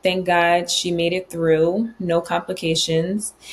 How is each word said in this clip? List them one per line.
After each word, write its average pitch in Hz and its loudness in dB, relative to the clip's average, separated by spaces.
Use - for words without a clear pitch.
Thank 185 0
God 175 2
she - -2
made 170 0
it 185 -4
through. 170 2
No 170 0
complications. 170 -2